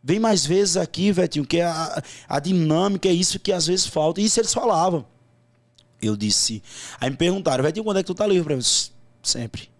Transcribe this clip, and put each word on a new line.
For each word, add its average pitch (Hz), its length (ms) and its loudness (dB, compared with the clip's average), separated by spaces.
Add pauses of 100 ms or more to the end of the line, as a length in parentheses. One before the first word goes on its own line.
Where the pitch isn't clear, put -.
Vem 175 180 2
mais 220 240 4
vezes 185 320 2
aqui, 180 340 0
Vetinho", 170 360 0
que 170 120 0
é 170 60 2
a, 160 380 -4 (260)
a - 100 -2
dinâmica, 175 720 2
é 185 40 6
isso 180 280 0
que 196 120 -2
às 170 140 0
vezes 180 200 0
falta. 160 340 0
E 208 40 2
isso 220 140 2
eles 226 140 0
falavam. 180 540 2 (960)
Eu 107 140 0
disse, 104 460 -2 (380)
aí 127 80 -2
me 135 80 -6
perguntaram, 160 480 0
"Vetinho, 170 200 -2
quando 202 140 0
é 190 40 0
que - 60 -4
tu 180 60 -4
tá 208 120 0
livre?" 170 280 2
Eu 131 40 -2
disse, - 320 -2 (320)
"Sempre. - 580 -6